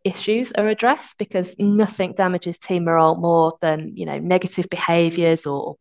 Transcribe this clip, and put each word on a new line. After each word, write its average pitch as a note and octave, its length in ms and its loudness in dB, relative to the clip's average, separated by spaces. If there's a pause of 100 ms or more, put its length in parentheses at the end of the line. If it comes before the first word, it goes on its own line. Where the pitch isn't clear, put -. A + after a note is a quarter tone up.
issues A3+ 480 -2
are G#3+ 160 0
addressed, A#3+ 480 -2
because F#3 400 -4
nothing G3+ 580 0
damages F3+ 440 -2
team F3 260 -2
morale E3 300 4
more E3 440 2
than, D#3 380 -2
you F3+ 80 -8
know, D3 140 -6
negative F3+ 500 0
behaviours E3+ 800 0
or, C#3 140 -4
or - 200 -10